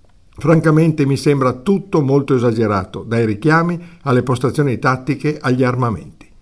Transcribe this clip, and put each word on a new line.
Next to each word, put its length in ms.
Francamente 720
mi 100
sembra 380
tutto 480
molto 340
esagerato, 720
dai 180
richiami 540
alle 220
postazioni 540
tattiche 640
agli 240
armamenti. 640